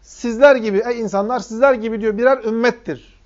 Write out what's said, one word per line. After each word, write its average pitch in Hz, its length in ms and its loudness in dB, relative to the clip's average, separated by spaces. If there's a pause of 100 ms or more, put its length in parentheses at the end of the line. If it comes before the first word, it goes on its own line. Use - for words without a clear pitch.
sizler 247 560 2
gibi, 214 300 0
ey 240 140 -4
insanlar, 214 400 -2
sizler 254 340 2
gibi 220 260 -6
diyor, 214 180 -4
birer 254 260 0
ümmettir. 226 800 -6